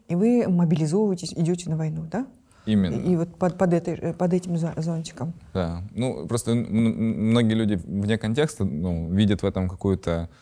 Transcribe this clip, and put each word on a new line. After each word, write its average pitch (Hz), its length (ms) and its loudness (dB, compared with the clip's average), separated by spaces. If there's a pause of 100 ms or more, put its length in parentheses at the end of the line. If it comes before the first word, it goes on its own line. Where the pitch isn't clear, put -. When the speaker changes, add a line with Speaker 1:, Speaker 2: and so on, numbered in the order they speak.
Speaker 1:
и 165 80 -2
вы 233 320 4
мобилизовываетесь, 175 880 2
идёте 175 360 0
на 160 60 -2
войну, 156 340 -4
да? 247 160 -4 (400)
Speaker 2:
Именно. 101 280 2
Speaker 1:
И, 180 180 0
и 170 40 4
вот 170 220 -2
под, 180 180 0
под 180 160 2
этой, 170 220 0
э, - 180 -4
под 180 220 0
этим 180 220 0
зо-, 160 200 -2
зонтиком. 160 560 -6 (220)
Speaker 2:
Да. 87 280 -2 (100)
Ну, 107 360 -4
просто 113 240 -2
м-, 120 140 4
м-, 110 640 0
многие 113 240 4
люди 107 200 2
вне 101 440 0
контекста, 110 460 0
ну, 82 480 -2
видят 101 300 4
в 101 40 0
этом 92 220 -2
какую-то, 87 600 -2 (140)